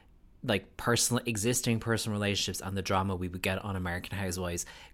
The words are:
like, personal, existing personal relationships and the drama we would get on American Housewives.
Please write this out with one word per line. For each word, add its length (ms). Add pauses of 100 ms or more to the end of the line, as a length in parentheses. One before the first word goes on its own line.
(440)
like, 340
personal, 500
existing 520
personal 400
relationships 420
and 160
the 60
drama 320
we 140
would 140
get 220
on 120
American 420
Housewives. 480 (260)